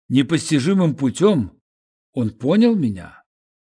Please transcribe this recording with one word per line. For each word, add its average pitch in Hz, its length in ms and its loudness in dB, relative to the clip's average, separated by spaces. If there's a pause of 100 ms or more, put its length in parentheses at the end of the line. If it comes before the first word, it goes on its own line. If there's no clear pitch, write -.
Непостижимым 156 840 0
путем 139 680 0 (520)
он 113 180 -4
понял 214 440 2
меня 107 480 -6 (400)